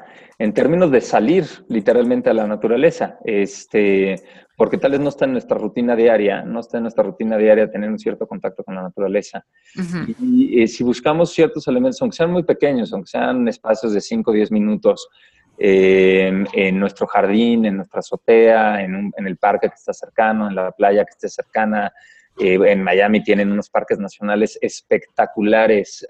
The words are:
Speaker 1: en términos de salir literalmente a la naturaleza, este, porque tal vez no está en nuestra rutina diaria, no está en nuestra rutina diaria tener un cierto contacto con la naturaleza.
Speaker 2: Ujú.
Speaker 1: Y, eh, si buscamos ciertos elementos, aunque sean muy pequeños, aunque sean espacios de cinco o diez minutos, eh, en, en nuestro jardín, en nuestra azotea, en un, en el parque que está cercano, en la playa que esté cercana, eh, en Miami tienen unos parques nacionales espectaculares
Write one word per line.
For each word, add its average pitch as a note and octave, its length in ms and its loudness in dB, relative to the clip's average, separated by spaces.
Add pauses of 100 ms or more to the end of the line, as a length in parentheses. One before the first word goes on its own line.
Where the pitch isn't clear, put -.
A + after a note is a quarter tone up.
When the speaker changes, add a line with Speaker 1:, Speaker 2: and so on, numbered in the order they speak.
(380)
Speaker 1:
en G#2+ 160 -4
términos E3 360 2
de A#2+ 120 4
salir C#3 420 2 (240)
literalmente A#2+ 640 0
a - 20 4
la A2 140 0
naturaleza, A2+ 800 -2
este, G2 960 0 (340)
porque - 220 0
tal - 140 0
vez - 80 0
no C#3+ 100 -2
está - 160 -4
en C3+ 60 -2
nuestra A2+ 260 -4
rutina A#2+ 360 -2
diaria, A2 480 2
no A#2 180 -10
está A#2 180 -8
en A#2 60 -6
nuestra A2 200 -2
rutina A2 320 -6
diaria G#2+ 340 4
tener G#2+ 200 -6
un G#2+ 80 -6
cierto - 280 -6
contacto F#2+ 380 -10
con F#2+ 100 -14
la F#2 100 -10
naturaleza. F#2+ 600 -6 (340)
Speaker 2:
Ujú. F3 400 -8
Speaker 1:
Y, B3+ 440 2
eh, A2+ 40 4
si - 160 -6
buscamos D3+ 520 0
ciertos D#3 340 0
elementos, B2+ 320 -2
aunque A#2+ 160 -4
sean E3+ 160 -2
muy F3+ 100 0
pequeños, C3+ 520 -2
aunque - 160 -10
sean B2 380 -2
espacios A2 440 -2
de G2+ 80 0
cinco A2+ 300 -4
o A2 40 2
diez G#2+ 160 2
minutos, G#2+ 600 0 (480)
eh, F#2+ 680 4
en, G2 260 -2
en F#2+ 240 0
nuestro G2+ 280 -4
jardín, A2+ 600 0
en G2 100 -2
nuestra F#2+ 240 -8
azotea, A2 840 4
en F#2 120 -6
un, G2 220 -6
en G2+ 100 -8
el F#2 100 -6
parque G#2 320 0
que - 60 -18
está - 180 -10
cercano, A2 560 -2
en G2 60 -8
la F#2 180 -4
playa G2+ 320 2
que - 60 -12
esté - 180 -10
cercana, G#2+ 640 -4 (460)
eh, F#2 280 2
en G2 160 2
Miami G2 400 2
tienen G2+ 280 0
unos G2+ 200 -4
parques G#2+ 280 -2
nacionales G#2 600 -4
espectaculares A2 1500 0